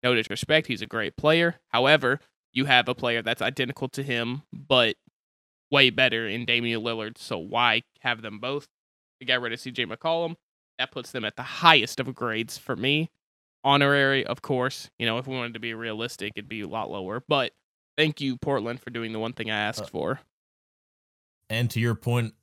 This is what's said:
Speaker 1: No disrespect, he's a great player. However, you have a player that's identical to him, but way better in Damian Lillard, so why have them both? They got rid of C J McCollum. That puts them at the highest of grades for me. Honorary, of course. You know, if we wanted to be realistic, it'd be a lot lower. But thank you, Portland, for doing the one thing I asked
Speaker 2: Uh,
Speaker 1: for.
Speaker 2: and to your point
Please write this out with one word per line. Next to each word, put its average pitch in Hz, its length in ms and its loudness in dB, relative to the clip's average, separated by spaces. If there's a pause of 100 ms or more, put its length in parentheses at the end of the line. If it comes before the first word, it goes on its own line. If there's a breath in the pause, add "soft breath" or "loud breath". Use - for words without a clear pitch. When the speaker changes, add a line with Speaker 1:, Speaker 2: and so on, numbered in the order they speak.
Speaker 1:
No 127 120 4
disrespect, 117 520 2
he's 113 140 -4
a 110 60 -10
great 107 280 -4
player. 165 440 4 (100)
However, 131 500 4 (320 soft breath)
you 127 140 0
have 127 240 4
a 127 60 0
player 117 260 -2
that's 113 200 -2
identical 131 480 -2
to - 120 -8
him, 123 400 -4 (100)
but 123 440 0 (760)
way 139 200 6
better 113 360 0
in 113 180 -6
Damian 117 360 0
Lillard, 113 380 -6
so - 180 -8
why 113 460 2 (160)
have 117 240 -4
them 104 160 -12
both? 135 280 -6 (520)
They 123 80 -12
got 127 120 2
rid 117 140 -4
of 117 60 -8
C 131 100 -10
J 123 160 -2
McCollum. 165 500 -4 (420)
That 127 140 -4
puts 127 200 -12
them 117 140 -6
at 107 100 -4
the 123 80 -10
highest 156 560 4
of 127 160 -2
grades 113 420 -4
for - 160 -6
me. 143 360 0 (560)
Honorary, 139 600 4
of - 160 -6
course. 131 560 -4
You 117 80 -4
know, 113 120 0
if 127 100 -8
we 131 80 -6
wanted 120 200 -6
to 113 40 -12
be 113 140 -6
realistic, 110 640 -6
it'd 107 100 -12
be 110 140 -10
a 95 80 -8
lot 107 200 -6
lower. 98 380 -6
But 135 240 0 (460)
thank 151 240 0
you, 131 160 -2
Portland, 120 420 -4
for - 100 -14
doing 113 220 -6
the 110 80 -4
one 113 140 -4
thing 110 180 -6
I 107 80 0
asked 104 220 -2
Speaker 2:
Uh, 95 60 -10
Speaker 1:
for. 82 340 -4 (1300)
Speaker 2:
and 113 220 0
to 113 100 0
your 117 140 2
point 120 480 -2